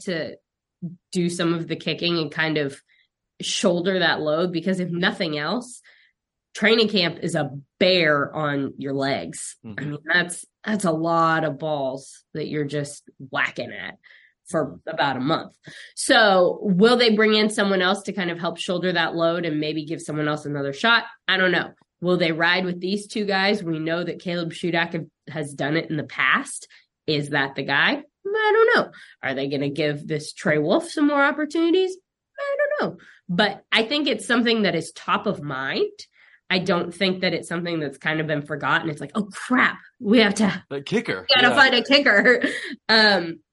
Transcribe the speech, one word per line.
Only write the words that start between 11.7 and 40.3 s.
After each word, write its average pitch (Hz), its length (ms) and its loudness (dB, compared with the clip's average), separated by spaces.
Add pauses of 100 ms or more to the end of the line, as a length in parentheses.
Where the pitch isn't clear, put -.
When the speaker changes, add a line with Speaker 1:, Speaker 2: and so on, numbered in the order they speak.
Speaker 1:
that 151 140 -6
you're 151 180 -4
just 143 380 -6 (280)
whacking 123 400 -4
at 98 260 -14 (520)
for 156 360 -2
about 147 320 -2
a 123 40 -4
month. 147 320 -2 (420)
So 202 640 6
will 214 360 6
they 233 180 4
bring 214 180 6
in 214 160 4
someone 196 320 2
else 190 220 0
to 202 100 -8
kind 185 160 -4
of 170 100 -6
help 170 180 -4
shoulder 180 340 -2
that 170 240 0
load 165 300 0
and 151 140 -2
maybe 156 260 -4
give 160 160 -8
someone 151 260 -4
else 147 180 -4
another 143 280 -4
shot? 226 320 2 (220)
I 190 100 2
don't 185 140 4
know. 160 200 -2 (300)
Will 180 160 2
they 165 160 0
ride 175 320 2
with 180 160 -6
these 202 260 -4
two 214 180 -4
guys? 196 380 0
We 165 160 -4
know 165 240 -2
that 170 160 -8
Caleb 170 320 -4
Shudak 170 400 -2
have, 160 140 -6 (240)
has 143 240 -8
done 151 240 -2
it - 120 -4
in 156 60 -4
the 147 80 -4
past. 151 640 0 (400)
Is 143 220 -2
that 139 260 -2
the 143 80 -6
guy? 147 280 2 (340)
I 427 280 0
don't 453 220 6
know. - 160 0 (320)
Are 131 100 -4
they 139 140 -4
gonna 139 220 -2
give 147 360 -2
this 151 280 -6
Trey 156 240 0
Wolff 262 320 2
some 294 180 0
more 285 160 2
opportunities? 330 720 0 (420)
I 571 200 -4
don't 571 340 -2
know. - 60 -16 (320)
But 196 420 0
I 220 120 4
think 285 260 -2
it's 226 180 -4
something 233 360 2
that 170 120 2
is 160 160 -4
top - 360 -4
of 165 140 -4
mind. 143 500 -4 (580)
I 185 100 2
don't 175 340 0
think 185 280 0
that 180 120 0
it's - 140 -6
something 170 320 -4
that's 139 180 -6
kind 156 220 -2
of 156 80 -2
been 151 140 -2
forgotten. 151 480 -2
It's 151 100 -8
like, 147 160 -12
"Oh, 208 160 -2
crap, - 460 0 (240)
we 233 180 4
have 202 160 4